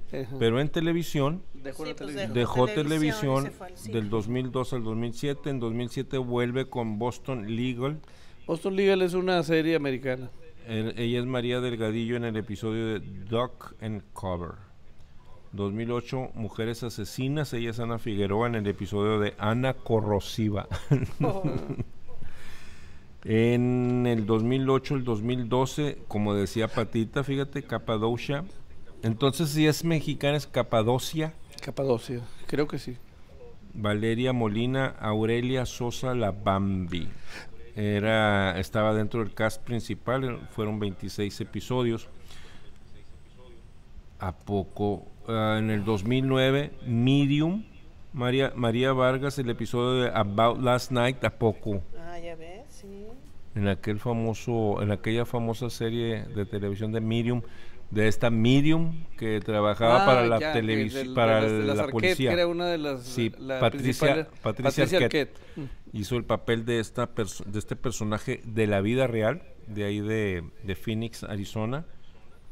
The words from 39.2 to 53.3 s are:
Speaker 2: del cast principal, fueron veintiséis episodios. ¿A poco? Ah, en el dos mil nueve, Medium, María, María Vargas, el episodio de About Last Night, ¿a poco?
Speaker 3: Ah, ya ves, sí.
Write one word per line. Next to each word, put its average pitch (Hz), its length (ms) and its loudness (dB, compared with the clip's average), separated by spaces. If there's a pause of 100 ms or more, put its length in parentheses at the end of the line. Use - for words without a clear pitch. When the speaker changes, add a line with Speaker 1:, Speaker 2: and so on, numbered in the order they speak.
Speaker 2:
del - 100 -4
cast 110 300 0
principal, 117 880 -2
fueron 107 260 -2
veintiséis 101 640 -4
episodios. 117 680 -2 (2000)
¿A 90 140 -6
poco? 101 720 -2 (240)
Ah, 110 300 2
en 110 120 0
el 107 140 0
dos 101 200 0
mil 131 240 2
nueve, 135 420 4 (160)
Medium, 143 760 4 (480)
María, 127 420 2
María 120 380 2
Vargas, 131 460 2
el 120 120 -2
episodio 123 540 0
de 113 100 2
About 107 460 4
Last 123 320 2
Night, 123 320 2
¿a 110 60 4
poco? 104 520 0 (160)
Speaker 3:
Ah, 170 200 -6
ya 170 180 -8
ves, 180 320 -14
sí. - 180 -16 (680)